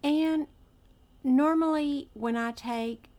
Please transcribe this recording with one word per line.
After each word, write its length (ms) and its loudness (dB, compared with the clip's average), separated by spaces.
and 440 0
normally 920 2
when 220 -2
I 160 -4
take, 560 -8